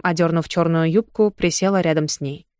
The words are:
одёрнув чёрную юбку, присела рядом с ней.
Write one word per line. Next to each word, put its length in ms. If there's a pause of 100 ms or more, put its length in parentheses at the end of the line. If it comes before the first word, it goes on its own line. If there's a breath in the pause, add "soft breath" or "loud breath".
одёрнув 440
чёрную 420
юбку, 400
присела 520
рядом 260
с 140
ней. 260 (120)